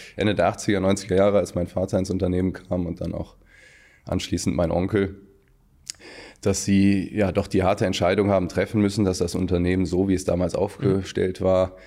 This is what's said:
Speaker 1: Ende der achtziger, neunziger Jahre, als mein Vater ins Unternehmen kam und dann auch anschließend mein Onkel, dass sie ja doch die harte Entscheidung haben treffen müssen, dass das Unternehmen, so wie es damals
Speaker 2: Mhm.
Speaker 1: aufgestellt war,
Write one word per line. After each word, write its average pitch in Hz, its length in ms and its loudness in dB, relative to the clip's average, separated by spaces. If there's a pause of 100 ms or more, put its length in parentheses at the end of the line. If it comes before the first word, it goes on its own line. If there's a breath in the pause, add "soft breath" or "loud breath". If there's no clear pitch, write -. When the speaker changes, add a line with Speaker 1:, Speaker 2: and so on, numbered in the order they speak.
(160 loud breath)
Speaker 1:
Ende 104 180 0
der 87 120 2
achtziger, 101 340 0
neunziger 95 360 0
Jahre, 101 220 4
als 87 160 -2
mein 87 120 -2
Vater 95 320 -2
ins 95 120 -2
Unternehmen 92 440 0
kam 90 320 -4
und 85 160 -8
dann 85 100 -6
auch 82 240 -10 (680 soft breath)
anschließend 90 500 -4
mein 85 140 0
Onkel, 95 500 0 (1200 loud breath)
dass 98 240 0
sie 98 500 2
ja 101 160 0
doch 95 160 0
die 95 160 0
harte 95 240 2
Entscheidung 95 440 2
haben 92 180 2
treffen 101 340 0
müssen, 101 220 2
dass 92 140 0
das 87 180 -2
Unternehmen, 90 500 2
so 90 220 0
wie 95 60 4
es 90 100 -2
damals 87 300 0
Speaker 2:
Mhm. - 40 -2
Speaker 1:
aufgestellt 95 800 -2
war, 92 360 2 (100)